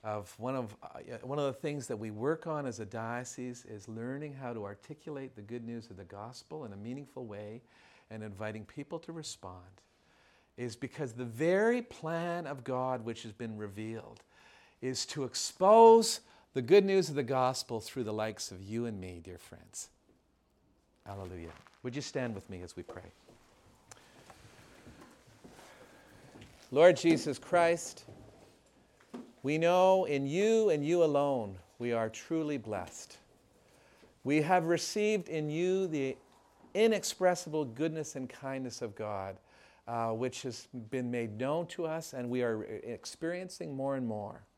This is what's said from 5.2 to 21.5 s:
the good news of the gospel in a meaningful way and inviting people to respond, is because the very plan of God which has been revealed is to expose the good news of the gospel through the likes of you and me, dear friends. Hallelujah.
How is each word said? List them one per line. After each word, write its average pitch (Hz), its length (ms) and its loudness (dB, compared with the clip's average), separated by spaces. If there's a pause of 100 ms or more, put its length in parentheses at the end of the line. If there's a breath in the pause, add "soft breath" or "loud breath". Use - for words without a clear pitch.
the 104 80 -16
good 117 220 -10
news 117 260 -10
of 95 60 -14
the 87 80 -14
gospel 120 600 -12
in 104 80 -10
a 98 40 -12
meaningful 127 500 -10
way 104 360 -12 (480 soft breath)
and 107 120 -10
inviting 107 420 -8
people 143 360 -10
to 165 120 -14
respond, 95 680 -12 (760 soft breath)
is 120 180 -6
because 131 380 -8
the 123 120 -6
very 185 560 2
plan 170 680 -6
of 139 180 -10
God 127 400 -2
which 113 180 -6
has 110 100 -10
been 110 240 -8
revealed 110 680 -10 (580 soft breath)
is 127 260 -4
to 143 180 -4
expose 226 960 8 (320 soft breath)
the 131 100 0
good 190 220 10
news 196 240 4
of 147 60 -4
the 143 80 0
gospel 127 580 0
through 120 240 -6
the 107 80 -2
likes 107 380 -4
of 92 100 -12
you 110 260 -4
and 107 140 -6
me, 90 220 -10
dear 87 160 -14
friends. - 500 -16 (1160)
Hallelujah. 92 460 -10 (320)